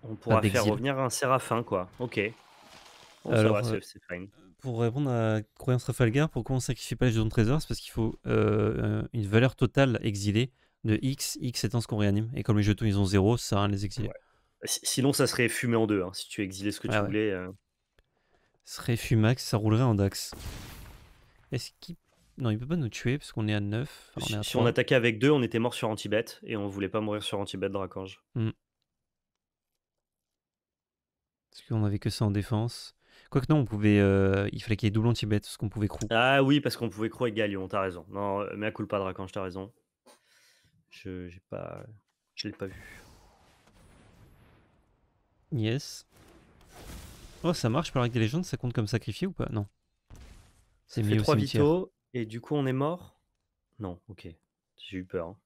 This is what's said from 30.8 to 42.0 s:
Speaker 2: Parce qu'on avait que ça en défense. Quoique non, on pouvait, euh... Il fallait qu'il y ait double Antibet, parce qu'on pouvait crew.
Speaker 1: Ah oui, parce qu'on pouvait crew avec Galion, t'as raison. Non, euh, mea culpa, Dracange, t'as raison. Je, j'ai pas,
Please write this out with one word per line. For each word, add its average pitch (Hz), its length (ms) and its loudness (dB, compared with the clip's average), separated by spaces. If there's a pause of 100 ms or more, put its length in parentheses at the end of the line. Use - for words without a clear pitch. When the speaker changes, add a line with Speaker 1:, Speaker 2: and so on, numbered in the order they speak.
Speaker 2:
Parce - 160 -20
qu'on 110 180 0
avait 101 140 0
que - 100 -2
ça 110 160 -2
en 104 60 2
défense. 107 640 -4 (340)
Quoique 135 200 2
non, 156 100 8
on 131 60 4
pouvait, 104 340 6
euh... 98 520 4
Il - 100 -8
fallait 113 140 0
qu'il 107 120 0
y - 20 6
ait - 20 -6
double 110 160 2
Antibet, 110 320 2
parce - 160 -16
qu'on 107 140 -4
pouvait 104 180 -2
crew. - 220 -6
Speaker 1:
Ah 131 340 4
oui, 143 180 4
parce 127 160 -2
qu'on 117 120 -2
pouvait 107 200 -4
crew 120 140 -6
avec 113 120 -2
Galion, 101 320 -2
t'as 98 140 -2
raison. 87 280 -4
Non, 98 320 -2
euh, 101 140 -6
mea 107 160 -4
culpa, 107 280 -4
Dracange, 95 320 -6
t'as 101 120 -8
raison. 95 280 -10 (1160)
Je, 90 400 -12
j'ai 87 200 -20
pas, - 360 -12 (480)